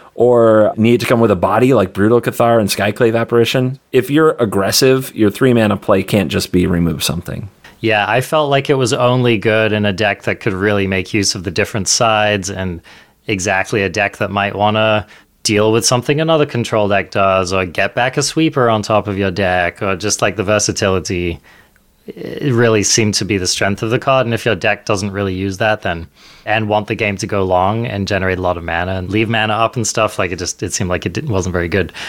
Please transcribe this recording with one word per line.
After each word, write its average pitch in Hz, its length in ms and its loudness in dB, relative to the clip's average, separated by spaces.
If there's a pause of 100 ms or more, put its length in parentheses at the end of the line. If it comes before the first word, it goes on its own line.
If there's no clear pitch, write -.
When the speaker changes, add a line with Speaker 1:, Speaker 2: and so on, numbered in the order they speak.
(140)
Speaker 1:
or 113 640 4
need 113 240 4
to 113 60 -6
come 120 160 2
with 113 100 4
a 95 60 2
body 107 360 2
like 98 200 2
Brutal 110 260 4
Cathar 117 400 2
and 104 80 2
Skyclave 110 500 0
Apparition. 120 600 0 (140)
If 127 160 2
you're 156 220 4
aggressive, 120 840 0
your 104 160 2
three 127 220 2
mana 107 240 2
play 95 260 2
can't 95 260 0
just 95 220 -4
be 90 160 2
remove 85 360 0
something. - 460 -6 (320)
Speaker 2:
Yeah, 107 260 2
I 113 140 2
felt 147 300 0
like 139 180 2
it 147 60 2
was 127 180 0
only 123 460 2
good 110 340 2
in 107 120 0
a 101 80 0
deck 101 300 -2
that 98 160 -4
could 107 140 -2
really 101 320 0
make 95 280 -2
use 101 200 0
of 92 100 -10
the 92 80 -6
different 101 360 -4
sides 107 640 0
and 92 300 -6 (480)
exactly 98 540 0
a 98 80 0
deck 101 280 -2
that 101 120 -4
might 101 260 -2
wanna 107 520 0 (340)
deal 107 300 2
with 113 120 2
something 139 380 0
another 160 240 2
control 113 420 -2
deck 98 220 0
does, 95 420 0
or 95 140 0
get 98 300 -4
back 123 220 -2
a 147 60 0
sweeper 143 460 0
on 107 140 0
top 104 240 0
of 101 100 -4
your 98 140 0
deck, 90 500 0
or 98 140 -2
just, 95 260 -4
like, 104 140 0
the 107 80 -2
versatility. 95 960 -2 (640)
It - 480 -6
really 113 300 4
seemed 104 320 0
to 104 100 -4
be 98 120 0
the 92 100 -4
strength 98 340 -2
of 113 80 -4
the 120 80 0
card, 131 300 0
and 117 80 -2
if - 100 -4
your 113 100 0
deck 104 300 -2
doesn't 101 260 -2
really 98 220 -4
use 95 240 -4
that, 107 240 0
then, 85 260 -6 (380)
and 110 240 -2
want 104 160 0
the 117 80 -4
game 104 240 -2
to 110 80 -6
go 98 180 -2
long 95 440 0
and 98 200 -4
generate 92 300 0
a 90 40 -6
lot 90 160 0
of 85 60 -10
mana 85 280 -4
and 92 180 -6
leave 107 200 0
mana 110 240 0
up 110 220 0
and 117 120 -4
stuff, - 320 -2
like, 95 100 -2
it 90 80 -8
just, 85 240 -8
it 92 120 -6
seemed 92 180 -4
like 90 160 -2
it 85 60 -8
didn't, 151 180 -6
wasn't 92 220 -2
very 87 140 -2
good. 85 240 -2 (180)